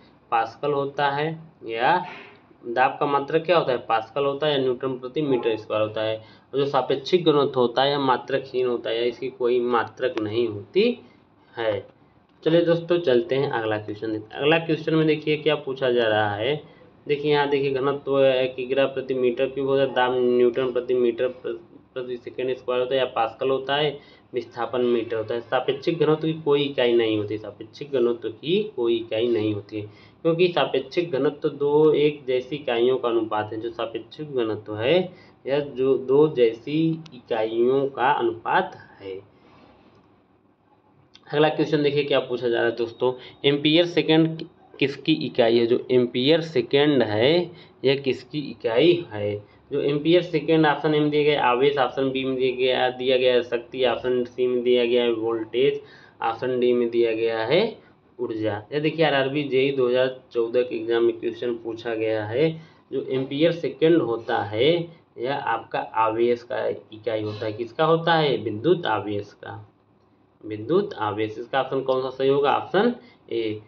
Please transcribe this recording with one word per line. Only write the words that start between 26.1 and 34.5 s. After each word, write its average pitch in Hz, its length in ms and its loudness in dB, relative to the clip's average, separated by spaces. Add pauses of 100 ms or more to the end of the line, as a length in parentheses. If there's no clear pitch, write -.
की 160 60 0 (100)
कोई 143 200 2
इकाई 131 300 2
नहीं 113 260 4
होती, 104 200 -4
सापेक्षिक 107 540 -14
घनत्व 120 380 0
की 151 280 -2 (180)
कोई 117 200 2
इकाई 110 320 -2
नहीं 107 260 0
होती 104 260 -10
है, 104 60 -10 (380)
क्योंकि 165 240 4
सापेक्षिक 151 640 -2
घनत्व 143 380 -2
दो 147 420 4
एक 147 340 2
जैसी 127 300 -2
इकाइयों 123 420 2
का 123 100 -2
अनुपात 107 440 0
है। 110 80 -8
जो 117 100 -6
सापेक्षिक 120 640 -10
घनत्व 107 400 -4